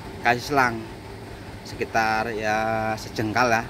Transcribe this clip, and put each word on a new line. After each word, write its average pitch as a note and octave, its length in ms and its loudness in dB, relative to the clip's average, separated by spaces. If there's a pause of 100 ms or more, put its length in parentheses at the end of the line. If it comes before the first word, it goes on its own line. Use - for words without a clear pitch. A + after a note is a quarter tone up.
(260)
kasih A#2+ 160 4
selang. C3 320 4 (880)
Sekitar A2 720 0
ya A2 640 0
sejengkal A2 480 2
lah A#2 240 4